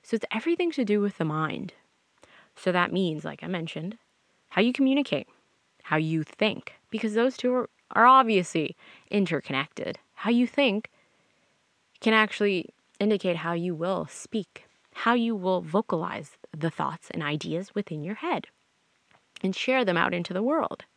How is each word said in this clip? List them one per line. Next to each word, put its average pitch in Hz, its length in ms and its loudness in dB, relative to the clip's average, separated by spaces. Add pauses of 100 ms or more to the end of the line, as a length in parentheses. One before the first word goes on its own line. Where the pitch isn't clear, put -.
So - 120 -4
it's 214 180 -2
everything 330 400 0
to 254 120 0
do 208 180 2
with 202 160 -2
the 170 60 0
mind. 156 500 -4 (800)
So 185 160 -2
that 175 220 0
means, 160 320 -2
like 143 160 -12
I 160 40 -10
mentioned, 170 520 -6 (500)
how 190 140 2
you 247 100 4
communicate, 269 560 0 (540)
how 156 160 0
you 160 260 0
think, - 500 -4 (140)
because 214 240 -4
those 233 240 0
two 247 160 -2
are, 254 160 -2 (220)
are 226 160 6
obviously 214 680 6 (360)
interconnected. 156 880 -2 (160)
How - 160 -4
you 240 160 4
think 220 420 2 (1120)
can 220 140 4
actually 208 560 2 (280)
indicate 196 380 0
how 165 160 -4
you 170 220 -2
will 165 360 -4
speak, - 540 -8 (300)
how - 180 0
you 233 240 0
will 185 240 0
vocalize 170 760 -4 (180)
the 156 140 -2
thoughts 156 400 -6
and 165 120 -6
ideas 156 520 -4
within 160 280 -8
your 185 120 -8
head 294 320 -6 (960)
and 190 120 -2
share 254 300 0
them 175 140 2
out 175 160 4
into 175 180 -6
the 190 100 -2
world. 285 440 -2 (100)